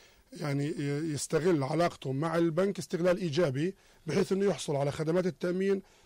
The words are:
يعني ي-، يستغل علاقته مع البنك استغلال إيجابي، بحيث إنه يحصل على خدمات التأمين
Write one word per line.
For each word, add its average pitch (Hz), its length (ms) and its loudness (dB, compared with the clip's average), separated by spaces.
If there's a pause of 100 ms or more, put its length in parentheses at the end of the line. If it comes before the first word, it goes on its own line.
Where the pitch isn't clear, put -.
(320)
يعني 143 340 -4
ي-، 151 460 -4
يستغل 151 500 2
علاقته 156 500 -2
مع 160 260 -2
البنك 175 400 2
استغلال 180 400 2
إيجابي، 160 560 0 (320)
بحيث 151 260 2
إنه 196 120 2
يحصل 160 320 0
على 143 160 0
خدمات 165 340 0
التأمين 190 560 -2 (240)